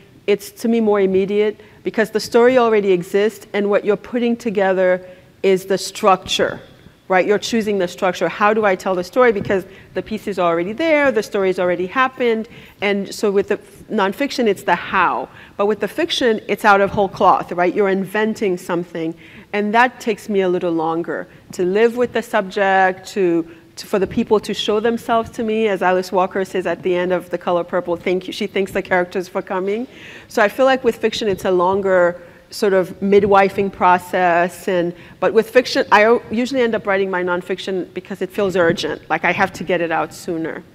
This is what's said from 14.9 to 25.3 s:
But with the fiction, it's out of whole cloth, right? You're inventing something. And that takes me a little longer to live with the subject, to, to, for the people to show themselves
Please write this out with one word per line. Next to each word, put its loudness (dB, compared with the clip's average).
But 0
with 0
the -2
fiction, -2
it's -4
out 6
of 2
whole 0
cloth, 2
right? 0
You're 0
inventing -2
something. -6
And -2
that 2
takes -6
me 0
a 0
little -2
longer -4
to -2
live 2
with -2
the -2
subject, 0
to, 0
to, -16
for 0
the 0
people 0
to -6
show -2
themselves -2